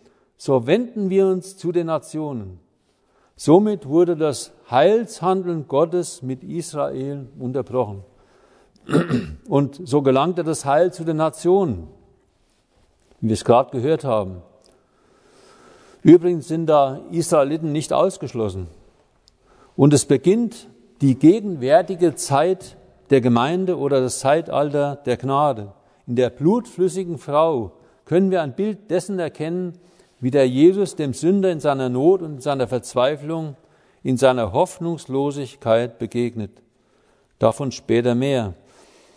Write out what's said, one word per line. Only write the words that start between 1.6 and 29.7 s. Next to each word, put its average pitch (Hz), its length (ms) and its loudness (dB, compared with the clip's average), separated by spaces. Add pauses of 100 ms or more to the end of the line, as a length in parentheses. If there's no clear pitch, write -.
den 170 140 -2
Nationen.“ 139 800 -8 (720)
Somit 196 520 2
wurde 170 280 2
das 147 360 -4 (180)
Heilshandeln 175 1000 0
Gottes 165 540 -2
mit 127 220 -8
Israel 143 840 -8 (120)
unterbrochen. 123 640 -6 (840)
<clears throat> 160 640 -2
Und 143 400 0
so 135 140 2
gelangte 147 420 0
das 156 220 -6
Heil 156 280 2
zu 165 100 -12
den 160 140 -4
Nationen, 156 680 0 (1300)
wie 110 80 -2
wir 110 40 0
es 104 100 -4
gerade 120 280 4
gehört 139 320 -2
haben. 101 380 -4 (880)
<clears throat> - 760 -20
Übrigens 170 440 6
sind 160 200 -4
da 139 320 4 (120)
Israeliten 160 600 0
nicht 147 220 -4
ausgeschlossen. 117 720 -2 (1080)
Und 147 180 6
es 143 120 2
beginnt 196 640 0 (340)
die 135 140 4
gegenwärtige 170 1000 2
Zeit 170 640 -2 (320)
der 135 120 6
Gemeinde 147 560 2
oder 139 240 0
das 127 180 -4
Zeitalter 143 800 0
der 123 200 -4
Gnade. 131 540 -2 (340)
In 123 100 -6
der 123 140 2
blutflüssigen 175 880 -2
Frau 143 540 0 (340)
können 190 260 2
wir 180 100 0
ein 143 120 -8
Bild 202 380 -6
dessen 185 260 -2
erkennen, 170 560 -6 (460)